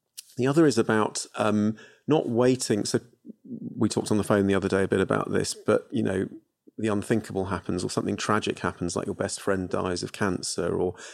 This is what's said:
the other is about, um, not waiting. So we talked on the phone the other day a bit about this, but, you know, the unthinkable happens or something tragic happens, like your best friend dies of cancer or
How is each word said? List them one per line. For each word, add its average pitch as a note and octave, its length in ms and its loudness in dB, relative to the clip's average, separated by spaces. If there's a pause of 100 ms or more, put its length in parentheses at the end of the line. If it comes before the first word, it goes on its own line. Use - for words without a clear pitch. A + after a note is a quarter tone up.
(380)
the B2 100 2
other D3+ 180 6
is B2+ 120 4
about, A2 480 2 (100)
um, G#2+ 420 2 (300)
not D3+ 220 2
waiting. A#2+ 560 2
So - 140 0 (760)
we A2 140 2
talked - 220 -2
on G#2+ 60 4
the G2+ 60 2
phone G2+ 240 4
the G2 80 4
other F#2+ 140 0
day G2 140 2
a F#2 40 0
bit G2 140 2
about G2+ 300 0
this, G2+ 220 0
but, - 380 0
you A2 120 0
know, G2 240 -2 (500)
the G#2+ 100 -2
unthinkable G2+ 580 -2
happens F2+ 380 -2
or G2+ 60 -4
something - 260 -2
tragic G#2 440 0
happens, F2+ 360 -4
like G2 120 -2
your G2 80 -6
best - 260 -6
friend F#2+ 280 -2
dies F#2 340 -2
of G#2 100 -10
cancer F2+ 600 -2
or F2+ 180 -2 (200)